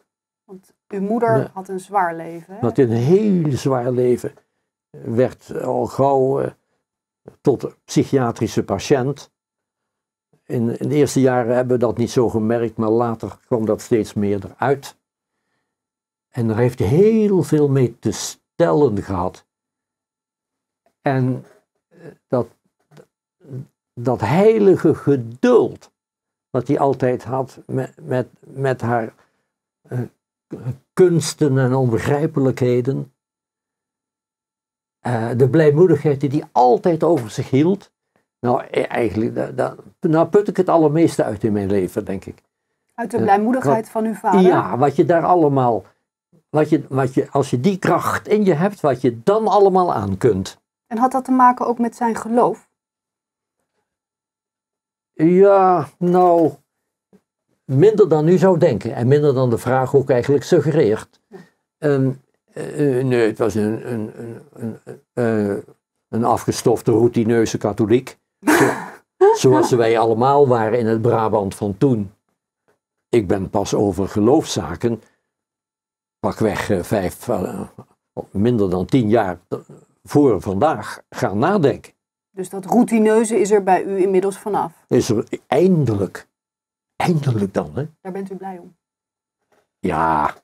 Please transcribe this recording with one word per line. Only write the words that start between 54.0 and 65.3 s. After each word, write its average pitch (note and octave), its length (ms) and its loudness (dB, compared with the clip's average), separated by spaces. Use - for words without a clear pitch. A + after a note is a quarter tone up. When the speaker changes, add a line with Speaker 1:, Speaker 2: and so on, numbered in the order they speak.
Speaker 2:
Ja, F#3 840 4
nou, F3 540 4
minder F#3 440 4
dan D3+ 180 2
u F3+ 100 4
zou F3+ 200 4
denken B2+ 380 0
en A#2+ 120 -2
minder D3 260 4
dan B2+ 160 0
de A2+ 80 0
vraag C3 380 0
ook C3+ 140 2
eigenlijk C#3 340 0
suggereert. C#3+ 760 0
Ehm, C3+ 340 0
eh, D3 460 -4
eh, C3+ 60 -2
nee, A#2+ 220 2
het A2 100 -4
was A2 180 -2
een, A2 380 -4
een, A2 180 -8
een, A2+ 300 -12
een, - 180 -20
eh, G#2+ 440 -2